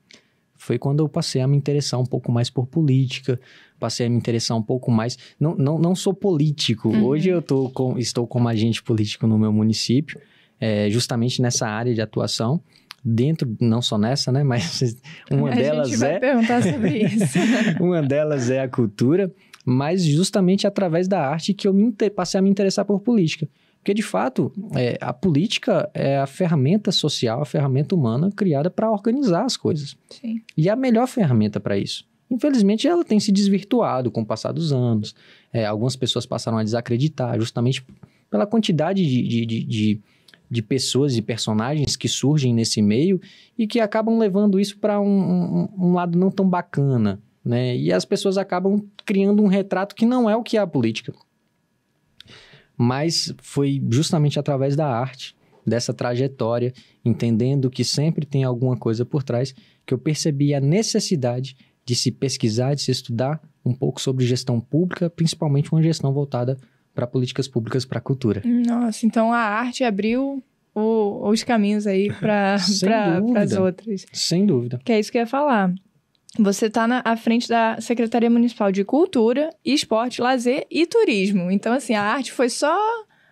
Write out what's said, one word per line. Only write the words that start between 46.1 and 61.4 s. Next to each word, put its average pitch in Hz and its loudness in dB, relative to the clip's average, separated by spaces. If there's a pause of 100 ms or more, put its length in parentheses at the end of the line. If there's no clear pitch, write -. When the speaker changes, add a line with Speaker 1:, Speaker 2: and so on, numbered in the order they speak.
Speaker 1:
não 190 4
tão 190 0
bacana, 135 0 (240)
né? 123 0
E 147 0
as 185 0
pessoas 196 0
acabam 196 0 (240)
criando 208 4
um 208 4
retrato 190 0
que 226 0
não 240 4
é 214 2
o 240 -2
que 226 -4
é 208 4
a 196 2
política. 113 -2 (1600)
Mas 135 -2
foi 139 -2 (100)
justamente 147 2
através 139 0
da 151 0
arte, 127 -4 (300)
dessa 117 -2
trajetória, 123 -2 (320)
entendendo 123 2
que 127 -4
sempre 151 -2
tem 135 0
alguma 123 0
coisa 113 -2
por 143 -4
trás, 127 -4 (320)
que - -2
eu 127 -2
percebi 143 0
a 139 0
necessidade 139 0 (300)